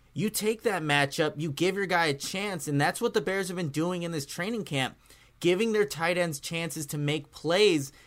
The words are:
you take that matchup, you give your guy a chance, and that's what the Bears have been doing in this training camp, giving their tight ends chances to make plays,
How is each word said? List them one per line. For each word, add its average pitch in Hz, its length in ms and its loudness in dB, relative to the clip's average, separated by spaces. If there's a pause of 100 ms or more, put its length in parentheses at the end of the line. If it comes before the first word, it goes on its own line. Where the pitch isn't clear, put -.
(140)
you 196 160 -2
take 214 340 -2
that 190 200 0
matchup, 147 540 2
you 156 140 -2
give 175 240 0
your 202 100 -2
guy 175 220 2
a 143 60 2
chance, 190 540 -6
and 143 120 2
that's 165 220 0
what 233 120 0
the 226 80 2
Bears 190 260 -2
have 180 100 -6
been 175 120 -2
doing 170 340 -2
in 170 80 -4
this 151 140 -4
training 202 380 -6
camp, 135 320 -2 (440)
giving 190 340 4
their 208 120 4
tight 170 320 0
ends 170 220 0
chances 165 480 -6
to 151 100 -6
make 147 340 -2
plays, 165 600 4 (160)